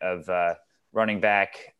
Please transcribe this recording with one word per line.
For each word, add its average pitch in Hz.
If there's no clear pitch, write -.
of, 90
uh, 87
running 107
back, 101